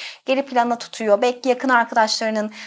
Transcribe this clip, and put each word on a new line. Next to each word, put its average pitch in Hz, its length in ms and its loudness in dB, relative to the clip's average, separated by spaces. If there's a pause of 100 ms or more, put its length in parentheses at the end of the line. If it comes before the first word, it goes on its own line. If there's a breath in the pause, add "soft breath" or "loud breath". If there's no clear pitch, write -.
(260 loud breath)
geri 269 200 0
plana 240 320 0
tutuyor. 220 440 0
Belki 247 260 0
yakın 254 200 0
arkadaşlarının 220 840 0 (160 loud breath)